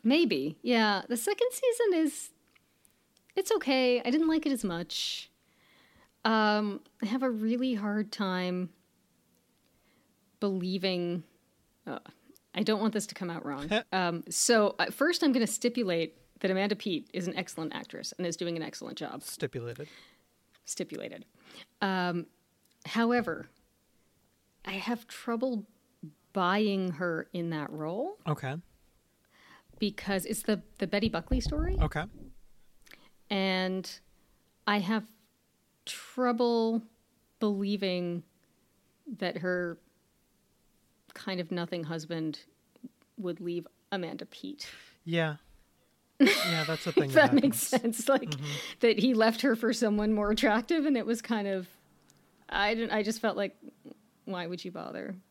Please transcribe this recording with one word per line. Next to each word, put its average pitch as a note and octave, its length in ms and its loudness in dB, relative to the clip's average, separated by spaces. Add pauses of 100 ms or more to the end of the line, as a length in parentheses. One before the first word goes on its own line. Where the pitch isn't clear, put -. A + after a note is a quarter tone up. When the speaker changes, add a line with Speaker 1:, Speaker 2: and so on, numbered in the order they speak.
Speaker 1:
Maybe, G3+ 580 4
yeah. A3 460 4
The A#3+ 80 0
second G#4 340 0
season A#4 440 2
is, D#4+ 360 0 (1040)
it's F#4+ 160 0
okay. C4 500 4
I A#3+ 100 -2
didn't D#4 180 4
like D#4+ 180 2
it C#4 60 2
as A#3+ 100 -2
much. - 640 -6 (960)
Um, G#3+ 560 2 (220)
I A3 40 -4
have B3 180 0
a B3 60 2
really A#3 440 0
hard G#3 380 -2
time F3+ 580 -2 (1700)
believing, F#3 840 -2 (640)
uh, - 120 -8 (560)
I F#3 80 -2
don't G#3+ 180 0
want G#3+ 140 0
this G#3 140 -2
to - 80 -16
come F3+ 120 -8
out E3 160 -8
wrong. C#3+ 240 -8 (120)
Speaker 2:
<laughs> - 120 -10
Speaker 1:
Um, F3 380 0
so, G#3+ 480 4
uh, E3+ 140 2
first E4+ 320 2
I'm C#4 80 6
gonna A#3 160 4
stipulate G#3+ 680 -2 (240)
that F#3+ 100 0
Amanda G3 260 0
Peet F#3 360 -4
is F3+ 140 -4
an F3+ 100 -4
excellent E3 380 -6
actress - 420 -10
and F3+ 100 -6
is E3+ 100 -4
doing E3+ 200 -4
an D#3+ 60 -6
excellent - 340 -12
job. C#3+ 280 -10
Speaker 2:
Stipulated. B2 640 -8 (760)
Speaker 1:
Stipulated. - 600 -10 (580)
Um, F3+ 440 -2 (600)
however, A#3 640 0 (1160)
I G3 80 -6
have A3+ 360 -4
trouble A#3 580 -2 (680)
buying F#3+ 600 2
her E3+ 420 -2
in E3+ 160 -2
that D3+ 200 -4
role. F#3+ 460 -6 (100)
Speaker 2:
Okay. C#3+ 280 -2 (1200)
Speaker 1:
Because G3 460 -2
it's - 200 -6
the, G#3 180 0 (160)
the G3 80 -2
Betty G3+ 240 0
Buckley A#3+ 300 -2
story. D#4 420 0
Speaker 2:
Okay. D3+ 220 0 (1200)
Speaker 1:
And F#3+ 640 -2 (760)
I G#3 120 4
have G#3 260 0 (800)
trouble A#3 960 0 (580)
believing F#3+ 800 0 (960)
that F3 200 -4
her F3+ 380 -2 (1400)
kind F#3 260 -6
of E3+ 100 -8
nothing E3+ 340 -4
husband D#3+ 560 -6 (760)
would F3 220 -6
leave F3 260 -6 (260)
Amanda E3+ 340 -6
Peet. - 440 -14 (340)
Speaker 2:
Yeah. E3 360 0
Speaker 1:
<laughs> - 40 -20 (760)
Speaker 2:
Yeah, E3+ 460 6
that's D#3+ 180 -2
the E3+ 80 -2
thing - 120 4
Speaker 1:
If C3+ 100 -2
Speaker 2:
that C#4+ 180 10
Speaker 1:
that C#4 100 8
makes - 280 2
Speaker 2:
happens. A#3 260 2
Speaker 1:
sense. A3+ 120 -2
Like, C4+ 220 4
Speaker 2:
Mm-hmm. C#3+ 140 -4 (360)
Speaker 1:
that A3+ 180 6
he B3 160 4
left A3+ 260 6
her B3 160 4
for A3+ 160 0
someone G#3+ 400 2
more G#3 180 2
attractive, B3 540 2
and D4 100 4
it A#3 120 0
was A3+ 160 -2
kind G#3 260 -2
of, F#3 180 -4 (840)
I G3+ 240 2
didn't, A3+ 180 -2
I G#3+ 100 2
just A3 200 -2
felt G#3 160 2
like, G3 180 -2 (720)
why F3+ 200 -6
would F3 160 -8
you F3+ 80 -8
bother? - 440 -8 (160)